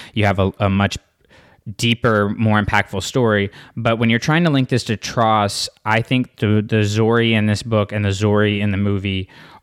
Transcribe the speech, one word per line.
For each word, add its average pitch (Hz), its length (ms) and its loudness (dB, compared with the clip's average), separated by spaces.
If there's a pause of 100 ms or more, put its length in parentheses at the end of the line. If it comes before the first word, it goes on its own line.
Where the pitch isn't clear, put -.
(140)
you 107 100 0
have 98 140 2
a, 98 200 0
a 101 120 0
much 98 260 0 (800)
deeper, 110 540 0
more 107 300 2
impactful 101 420 0
story. 107 480 0 (260)
But 113 220 0
when 117 120 2
you're 117 80 2
trying 160 260 0
to 165 60 2
link 135 180 0
this 123 160 -2
to 110 120 -4
Tross, 110 720 0 (160)
I 110 180 0
think 127 360 -4
the, 107 280 2
the 110 180 0
Zori 113 500 2
in 107 120 2
this 104 160 0
book 110 300 -2
and 104 120 -2
the 98 80 0
Zori 104 480 0
in 104 100 -2
the 98 60 -2
movie 98 520 -4 (340)